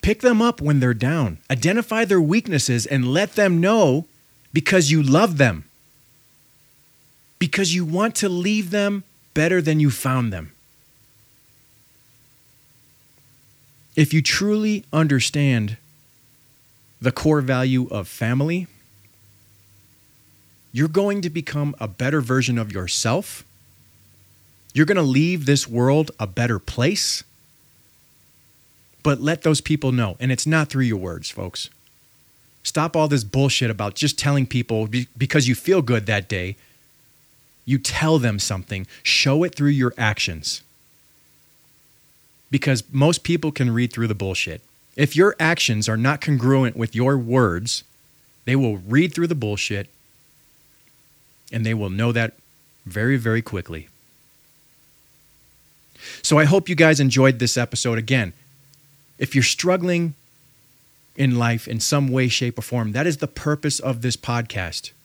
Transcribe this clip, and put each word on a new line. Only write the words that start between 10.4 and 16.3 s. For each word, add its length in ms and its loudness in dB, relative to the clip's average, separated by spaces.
If 180 4
you 100 2
truly 680 0
understand 840 2